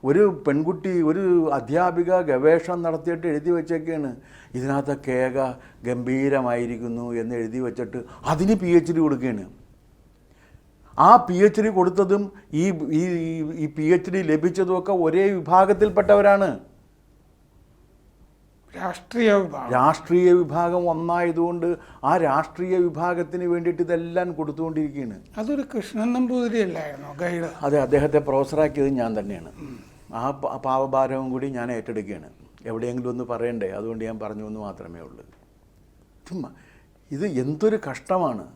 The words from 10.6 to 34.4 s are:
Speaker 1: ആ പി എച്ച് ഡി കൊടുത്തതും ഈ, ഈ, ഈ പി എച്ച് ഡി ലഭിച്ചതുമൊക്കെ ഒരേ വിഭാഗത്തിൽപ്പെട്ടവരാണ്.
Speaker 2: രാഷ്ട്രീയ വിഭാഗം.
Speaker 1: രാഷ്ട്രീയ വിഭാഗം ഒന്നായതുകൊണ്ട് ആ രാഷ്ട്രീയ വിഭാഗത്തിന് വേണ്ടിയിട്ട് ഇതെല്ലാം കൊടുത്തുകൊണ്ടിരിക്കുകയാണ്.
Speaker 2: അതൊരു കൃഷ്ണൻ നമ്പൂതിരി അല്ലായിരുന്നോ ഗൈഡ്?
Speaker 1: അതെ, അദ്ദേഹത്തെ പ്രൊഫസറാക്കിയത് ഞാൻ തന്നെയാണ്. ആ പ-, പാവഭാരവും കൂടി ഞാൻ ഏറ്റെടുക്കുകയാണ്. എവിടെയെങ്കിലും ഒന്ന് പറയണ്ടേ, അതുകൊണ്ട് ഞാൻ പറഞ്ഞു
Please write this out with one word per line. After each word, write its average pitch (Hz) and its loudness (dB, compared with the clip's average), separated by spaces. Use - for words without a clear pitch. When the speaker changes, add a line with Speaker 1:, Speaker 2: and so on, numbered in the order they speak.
Speaker 1:
ആ 170 8
പി 180 -2
എച്ച് 208 4
ഡി 220 2
കൊടുത്തതും 185 2
ഈ, - 2
ഈ, - 0
ഈ - -4
പി 156 -4
എച്ച് 180 0
ഡി 190 0
ലഭിച്ചതുമൊക്കെ 180 0
ഒരേ 175 2
വിഭാഗത്തിൽപ്പെട്ടവരാണ്. 196 6
Speaker 2:
രാഷ്ട്രീയ 214 0
വിഭാഗം. 139 -8
Speaker 1:
രാഷ്ട്രീയ 170 6
വിഭാഗം 170 0
ഒന്നായതുകൊണ്ട് 170 0
ആ - 4
രാഷ്ട്രീയ 165 0
വിഭാഗത്തിന് 175 -4
വേണ്ടിയിട്ട് 170 -2
ഇതെല്ലാം 170 -2
കൊടുത്തുകൊണ്ടിരിക്കുകയാണ്. 151 -6
Speaker 2:
അതൊരു 277 -4
കൃഷ്ണൻ 233 -4
നമ്പൂതിരി 240 -2
അല്ലായിരുന്നോ 147 -10
ഗൈഡ്? 170 -4
Speaker 1:
അതെ, 143 4
അദ്ദേഹത്തെ 143 4
പ്രൊഫസറാക്കിയത് 139 0
ഞാൻ 113 -2
തന്നെയാണ്. 98 -10
ആ - -6
പ-, - -6
പാവഭാരവും 131 0
കൂടി 135 -6
ഞാൻ 120 -6
ഏറ്റെടുക്കുകയാണ്. 101 -8
എവിടെയെങ്കിലും 120 -6
ഒന്ന് 123 -6
പറയണ്ടേ, 117 -4
അതുകൊണ്ട് 113 -8
ഞാൻ 110 -8
പറഞ്ഞു 107 -10